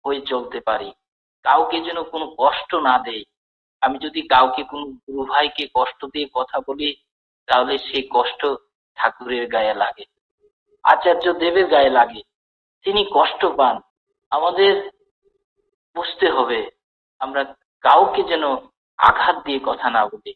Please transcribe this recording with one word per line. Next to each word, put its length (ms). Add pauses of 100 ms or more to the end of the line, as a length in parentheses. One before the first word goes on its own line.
হয়ে 160
চলতে 380
পারি, 320 (520)
কাউকে 380
যেন 220
কোনো 340
কষ্ট 380
না 240
দেই। 260 (560)
আমি 180
যদি 220
কাউকে, 420
কোনো 220
গুরু 400
ভাইকে 480
কষ্ট 320
দিয়ে 280
কথা 340
বলি, 280 (500)
তাহলে 320
সেই 340
কষ্ট 340 (500)
ঠাকুরের 520
গায়ে 260
লাগে, 320 (760)
আচার্য 500
দেবের 340
গায়ে 220
লাগে, 320 (600)
তিনি 320
কষ্ট 320
পান। 360 (480)
আমাদের 600 (1040)
বুঝতে 340
হবে, 400 (500)
আমরা 240 (380)
কাউকে 420
যেন 200 (540)
আঘাত 380 (100)
দিয়ে 180
কথা 260
না 160
বলি 300